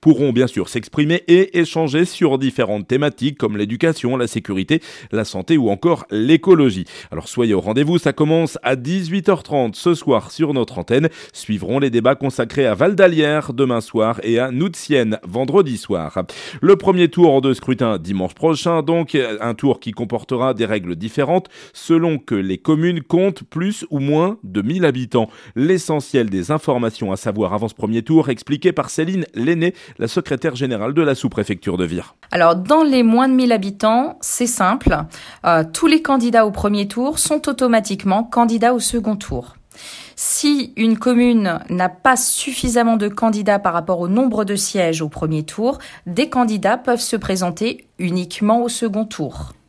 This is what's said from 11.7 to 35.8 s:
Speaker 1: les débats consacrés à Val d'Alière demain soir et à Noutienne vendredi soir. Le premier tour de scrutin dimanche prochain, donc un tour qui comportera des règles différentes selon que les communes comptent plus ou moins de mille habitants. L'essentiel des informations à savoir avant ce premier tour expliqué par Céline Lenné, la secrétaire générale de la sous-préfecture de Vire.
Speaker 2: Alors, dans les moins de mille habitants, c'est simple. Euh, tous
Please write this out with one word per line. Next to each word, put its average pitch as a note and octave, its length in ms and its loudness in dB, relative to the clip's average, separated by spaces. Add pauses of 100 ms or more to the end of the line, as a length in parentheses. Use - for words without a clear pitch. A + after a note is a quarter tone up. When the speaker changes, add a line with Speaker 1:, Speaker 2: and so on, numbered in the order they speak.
Speaker 1:
les C#3 140 0
débats A#2+ 240 2
consacrés C3+ 500 -2
à A2 80 2
Val D#3+ 220 2
d'Alière D3+ 580 2
demain B2 280 0
soir A2 420 0
et A2+ 160 2
à B2+ 100 -2
Noutienne B2+ 760 0
vendredi C3 500 0
soir. F2 460 -4 (360)
Le F#3+ 160 6
premier F3+ 320 2
tour D#3 340 6
de C3 120 2
scrutin A#2 460 -2
dimanche F#2 340 -4
prochain, D#3+ 480 0
donc D#3+ 340 -2
un A2+ 380 -2
tour B2+ 260 0
qui A#2+ 120 -10
comportera A#2+ 640 -4
des A2 100 -2
règles F#2+ 300 -4
différentes C#3 540 -2 (220)
selon E3 460 0
que - 160 -6
les F#2+ 240 -2
communes D#3+ 460 0
comptent F#3 400 0
plus F#3 480 -6
ou C#3+ 80 -2
moins D#3 440 0
de F#2+ 200 -4
mille E3+ 220 0
habitants. B2 440 0 (260)
L'essentiel C#3+ 760 0
des F#2 180 -4
informations A#2+ 640 -2
à F#2+ 40 -2
savoir G2+ 380 -2
avant G#2+ 140 -4
ce G#2 80 -10
premier A2+ 260 -4
tour D#3 280 2
expliqué C#3+ 420 -2
par D3 180 -4
Céline E3+ 360 -2 (100)
Lenné, E3 400 0 (240)
la A2+ 80 -4
secrétaire D3 480 -4
générale B2 400 -4
de D#3+ 80 2
la C#3+ 100 2
sous-préfecture G2+ 640 -4
de F2+ 80 0
Vire. E2+ 300 -8 (160)
Speaker 2:
Alors, F3 240 4
dans G#3 260 2
les C4+ 220 4
moins A#3 260 4
de C4 60 2
mille B3+ 160 4
habitants, A3 680 0
c'est - 260 -2
simple. G3+ 500 2 (480)
Euh, E3 260 4
tous - 140 -2